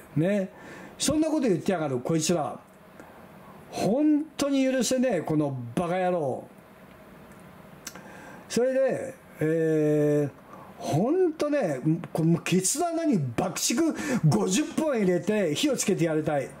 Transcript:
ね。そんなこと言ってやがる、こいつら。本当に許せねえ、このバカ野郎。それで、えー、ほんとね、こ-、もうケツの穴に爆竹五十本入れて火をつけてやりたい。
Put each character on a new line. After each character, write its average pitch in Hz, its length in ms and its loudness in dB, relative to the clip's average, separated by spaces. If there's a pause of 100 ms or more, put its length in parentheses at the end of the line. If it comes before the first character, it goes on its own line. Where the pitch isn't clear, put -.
(140)
ね。 190 360 0 (480)
そ 277 160 0
ん 311 60 2
な 311 80 2
こ 302 120 0
と 254 80 0
言 180 80 4
っ - 40 -2
て - 120 -2
や 175 60 0
が 156 100 -2
る、 131 120 -2
こ 165 140 -2
い 160 60 2
つ 175 140 0
ら。 143 260 -4 (1120)
本 294 560 2 (100)
当 285 140 0
に 269 200 4
許 254 140 2
せ 254 140 0
ね 247 180 2
え、 160 60 0
こ 160 120 -2
の 147 220 0 (180)
バ 180 140 -2
カ 180 100 -2
野 180 120 0
郎。 147 340 -2 (2000)
そ 233 120 2
れ 262 120 2
で、 262 400 0 (260)
え 151 880 2
ー、 - 140 -16 (360)
ほ 190 320 0
ん 359 220 2
と 294 160 -2
ね、 196 320 0 (320)
こ-、 165 100 -2
も 165 160 4
う - 40 -8
ケ 180 180 2
ツ 277 200 -2
の 349 80 0
穴 330 180 -2
に 247 120 2 (160)
爆 - 240 -2
竹 240 220 0 (480)
五 190 180 2
十 214 180 0 (120)
本 294 220 0
入 202 80 2
れ 180 140 2
て 190 340 0
火 285 160 0
を 233 60 0
つ - 100 -4
け 190 100 2
て 156 80 0
や 160 100 2
り 156 80 0
た 151 160 0
い。 123 120 -4 (100)